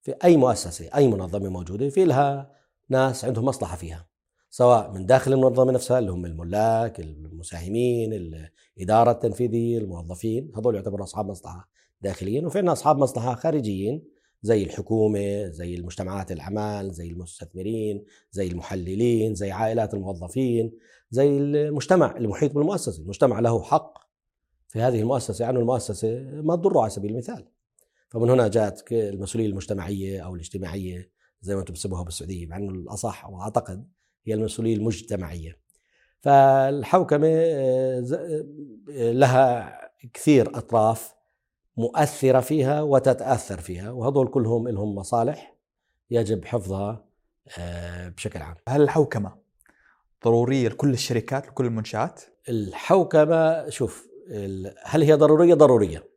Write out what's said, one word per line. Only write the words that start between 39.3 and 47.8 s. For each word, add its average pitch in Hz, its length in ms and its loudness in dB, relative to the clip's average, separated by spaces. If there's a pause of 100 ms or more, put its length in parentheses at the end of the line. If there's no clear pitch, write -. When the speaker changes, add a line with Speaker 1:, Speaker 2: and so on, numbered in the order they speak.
Speaker 1:
كثير 127 460 4
أطراف 113 560 0 (640)
مؤثرة 131 640 2
فيها 147 420 0
وتتأثر 131 800 0
فيها، 92 300 -12
وهذول 127 380 0
كلهم 113 400 0
لهم 104 260 -4
مصالح 117 600 -4 (540)
يجب 110 340 0
حفظها، 101 600 -6 (540)
آه، 87 500 -12